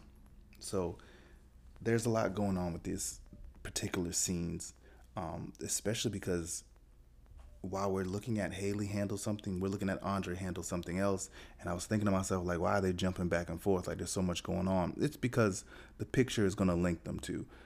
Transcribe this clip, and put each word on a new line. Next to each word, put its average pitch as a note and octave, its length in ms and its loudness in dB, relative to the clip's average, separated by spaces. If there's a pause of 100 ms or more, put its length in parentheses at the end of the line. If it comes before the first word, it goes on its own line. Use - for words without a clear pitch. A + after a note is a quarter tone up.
(600)
So F2 380 -2 (840)
there's A2+ 240 2
a A#2+ 40 2
lot A2 260 2
going G2+ 220 2
on F2+ 160 0
with E2+ 100 -8
these - 360 -4 (440)
particular F2+ 480 -2
scenes, E2+ 640 -2 (440)
um, E2 440 -6
especially G#2+ 500 -2
because F2+ 520 -2 (960)
while G2 300 0
we're F#2+ 140 2
looking G#2 340 -2
at F2 140 0
Haley G2+ 340 0
handle G2+ 300 0
something, G#2 420 -2
we're F#2+ 100 2
looking G2 200 0
at F#2 140 0
Andre F#2 320 -2
handle F2+ 280 -4
something F2 360 -2
else. G2 300 2 (300)
And F2 100 -6
I E2+ 40 0
was F2+ 120 -4
thinking G#2 200 2
to G2+ 60 4
myself, F#2+ 340 2
like, F2 140 2
"Why G2 180 4
are G2 40 4
they F#2 120 4
jumping F#2 340 0
back E2+ 220 0
and E2+ 120 -6
forth? F2+ 260 2
Like, E2+ 100 -2
there's F#2 140 -4
so G2 100 0
much F2 220 0
going F2+ 240 0
on." F2+ 340 2
It's - 160 0
because A2+ 480 2 (320)
the - 80 -6
picture B2 400 4
is F#2 100 2
gonna F#2 200 4
link F2 280 2
them - 180 -6
to. - 240 -6 (200)